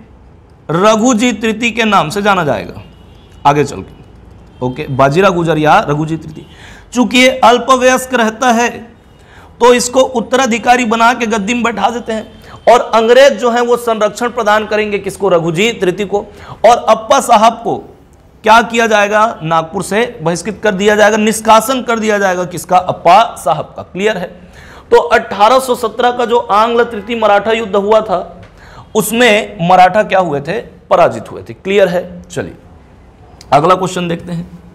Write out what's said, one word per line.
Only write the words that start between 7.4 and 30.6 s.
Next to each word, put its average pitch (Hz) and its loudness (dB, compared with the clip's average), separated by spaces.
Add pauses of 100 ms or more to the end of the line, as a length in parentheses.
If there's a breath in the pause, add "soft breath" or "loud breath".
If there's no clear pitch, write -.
अल्पवयस्क 254 2
रहता 226 0
है, 226 -4 (640 soft breath)
तो 240 6
इसको 247 0
उत्तराधिकारी 247 0
बना 226 2
के 240 -6
गद्दी 220 -4
में 240 -4
बैठा 220 -2
देते 233 -8
हैं। - -10 (340 loud breath)
और 240 6 (140)
अंग्रेज 240 6
जो 226 -2
हैं 233 0
वो 240 0
संरक्षण 226 -2
प्रदान 214 0
करेंगे 208 -4
किसको? 190 -4
रघुजीत 175 0
तृतीय 185 -2
को। 196 -4 (460 loud breath)
और 233 6
अप्पा 240 0
साहब 226 2
को 160 -4 (680)
क्या 220 6
किया 226 0
जाएगा? 214 0
नागपुर 165 -2
से 233 -4
बहिष्कृत 175 -4
कर 214 0
दिया 208 2
जाएगा, 214 4
निष्कासन 220 0
कर 233 -4
दिया 214 -2
जाएगा। 185 -2
किसका? 180 -2
अप्पा 180 2
साहब 156 -4
का। - -14
क्लियर 202 -4
है? 180 -8 (640 loud breath)
तो 233 6
अठारह 226 2
सौ 254 -2
सत्रह 254 -2
का 247 -4
जो 233 0
आंग्ल 233 0
तृतीय 233 -8
मराठा 202 2
युद्ध 226 -2
हुआ 208 0
था, 208 -6 (520 loud breath)
उसमें 220 0
मराठा 185 4
क्या 190 0
हुए 156 -2
थे? 160 -8 (320)